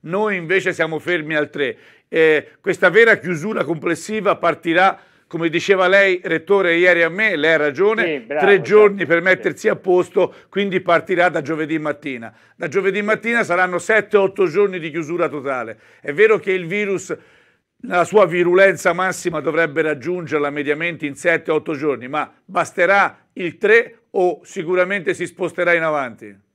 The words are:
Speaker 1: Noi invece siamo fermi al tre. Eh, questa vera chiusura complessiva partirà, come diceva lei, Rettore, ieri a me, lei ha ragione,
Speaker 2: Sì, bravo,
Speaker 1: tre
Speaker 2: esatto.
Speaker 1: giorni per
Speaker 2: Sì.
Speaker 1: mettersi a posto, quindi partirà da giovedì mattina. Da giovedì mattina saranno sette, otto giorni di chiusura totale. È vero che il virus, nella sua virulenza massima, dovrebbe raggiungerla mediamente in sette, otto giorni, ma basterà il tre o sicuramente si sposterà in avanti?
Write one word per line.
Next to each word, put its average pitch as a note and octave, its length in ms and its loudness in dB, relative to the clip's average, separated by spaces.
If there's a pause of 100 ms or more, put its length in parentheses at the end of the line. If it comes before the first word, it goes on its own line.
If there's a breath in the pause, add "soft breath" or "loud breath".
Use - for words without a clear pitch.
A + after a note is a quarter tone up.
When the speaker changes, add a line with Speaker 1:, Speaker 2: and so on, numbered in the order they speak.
Speaker 1:
Noi G3 360 -4
invece F3 340 -2
siamo D#3+ 280 -4
fermi D#3 360 -4
al D3+ 140 -2
tre. C3 280 -4 (300 soft breath)
Eh, D#3+ 440 2 (100)
questa F3+ 280 2
vera A3 280 6
chiusura F3+ 460 -6
complessiva E3+ 760 -4
partirà, E3+ 600 0 (300 soft breath)
come E3 220 -4
diceva F3+ 380 2
lei, F#3+ 360 4
Rettore, F3 520 0
ieri F3 280 4
a E3 60 2
me, G3+ 260 -2
lei D#3 180 2
ha D#3+ 40 2
ragione, F3+ 460 0
Speaker 2:
Sì, D#3 160 -4
bravo, C#3+ 260 -4
Speaker 1:
tre G3+ 80 6
Speaker 2:
esatto. D#3+ 160 2
Speaker 1:
giorni G3 360 6
per E3 120 2
Speaker 2:
Sì. E3 60 -2
Speaker 1:
mettersi F#3 460 0
a G3+ 60 0
posto, F3+ 580 0 (160 loud breath)
quindi F#3+ 320 -2
partirà F3 480 2
da E3 120 -4
giovedì D#3 380 -6
mattina. C#3 540 -8 (220 soft breath)
Da E3+ 120 -10
giovedì F#3+ 340 -2
mattina A3 420 -2
saranno F3 360 0
sette, G#3 380 0
otto G3 300 2
giorni F#3 320 0
di D#3+ 120 -8
chiusura D#3+ 360 -4
totale. B2+ 520 -8 (200 soft breath)
È D3 140 -10
vero G#3+ 240 4
che G3 140 -4
il F#3 160 -4
virus, G3 500 -6 (600 soft breath)
nella F3 280 0
sua G3 220 4
virulenza F3 680 2
massima, F3 480 -4
dovrebbe D#3 400 -2
raggiungerla D3 680 -4
mediamente D3 560 -4
in C#3 80 -8
sette, E3 360 -2
otto D#3 220 -2
giorni, C3 340 -4
ma C#3+ 240 -6 (140)
basterà F#3 720 0 (160)
il F3+ 240 -8
tre A3+ 440 2 (100)
o F3+ 320 0
sicuramente F3+ 720 -2
si F3 100 -8
sposterà F3 480 -2
in E3+ 100 2
avanti? A#2 600 -6 (120)